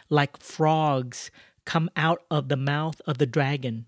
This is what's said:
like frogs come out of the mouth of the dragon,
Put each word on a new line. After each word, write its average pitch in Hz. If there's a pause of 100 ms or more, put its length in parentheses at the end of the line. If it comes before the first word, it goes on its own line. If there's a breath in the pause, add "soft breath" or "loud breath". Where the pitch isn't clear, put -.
like 143
frogs 151 (340 soft breath)
come 165
out 165
of 143
the 143
mouth 147
of 143
the 143
dragon, 127